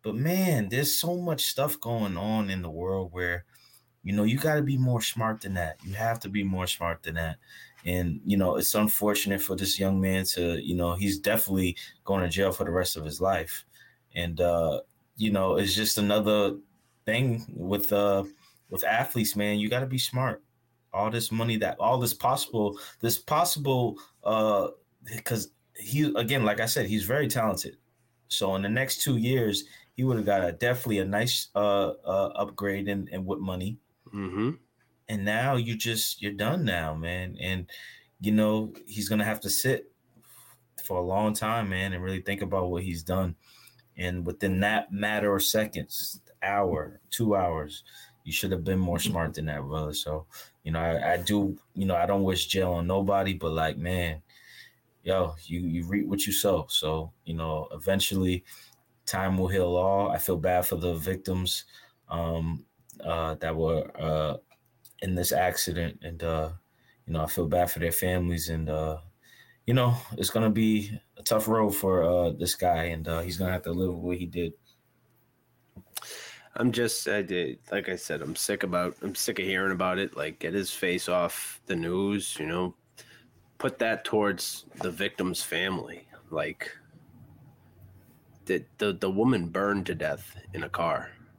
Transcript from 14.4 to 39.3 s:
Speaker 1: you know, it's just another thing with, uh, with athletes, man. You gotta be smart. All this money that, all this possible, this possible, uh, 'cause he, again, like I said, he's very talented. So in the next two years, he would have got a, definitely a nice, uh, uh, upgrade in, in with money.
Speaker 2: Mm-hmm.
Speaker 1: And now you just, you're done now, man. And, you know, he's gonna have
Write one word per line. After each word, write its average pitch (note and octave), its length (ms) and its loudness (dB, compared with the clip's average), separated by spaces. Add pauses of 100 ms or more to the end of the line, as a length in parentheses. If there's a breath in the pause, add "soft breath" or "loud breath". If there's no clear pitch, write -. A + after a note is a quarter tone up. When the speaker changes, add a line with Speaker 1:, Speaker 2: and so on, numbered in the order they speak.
Speaker 1:
you G#2+ 140 2
know, F#2+ 260 4
it's G2+ 160 2
just G#2+ 240 0
another G#2 600 4 (480)
thing A#2 380 2 (120)
with, F#2+ 360 -2
uh, G2+ 320 4 (460 soft breath)
with - 140 -6
athletes, A2 520 0
man. G#2 240 2
You G#2+ 100 0
gotta B2 180 0
be C3 120 -4
smart. B2 420 -2 (520)
All G#2 180 0
this A#2 200 -2
money A2+ 260 0
that, G2+ 220 0
all B2 200 2
this A#2+ 140 0
possible, A2+ 680 0 (220 loud breath)
this A#2 180 0
possible, C#3+ 760 0 (260 loud breath)
uh, G#2+ 440 4 (560)
'cause - 280 -2 (240)
he, D3 400 0
again, A#2+ 280 2
like G#2 160 2
I A2 80 0
said, A#2 200 2
he's G2+ 180 0
very C3 220 2
talented. A2 500 -2 (500)
So F#2+ 280 0
in F#2+ 60 0
the G2+ 80 0
next C3 320 0
two D3 160 2
years, A2+ 460 2 (320 loud breath)
he B2+ 80 -2
would B2+ 140 2
have G#2 80 0
got G2 220 4
a, E2+ 40 0
definitely A#2+ 480 0
a F#2 60 2
nice, G#2+ 500 0
uh, G2+ 380 4 (120)
uh, F#2+ 300 2
upgrade G2+ 520 -2
in, G2 200 -2
in F#2 180 -6
with F#2+ 140 -2
money. F#2+ 380 -4 (360)
Speaker 2:
Mm-hmm. G2+ 380 -2 (580)
Speaker 1:
And G2+ 160 -2
now B2 320 2
you A#2 180 0
just, A2 460 -2
you're G2+ 100 -4
done A#2 320 0
now, E2 320 0
man. F2 460 -4
And, F#2 280 -4 (520 loud breath)
you G#2 100 2
know, G#2+ 420 4 (120)
he's G2+ 240 -6
gonna G#2+ 160 2
have G#2+ 160 -2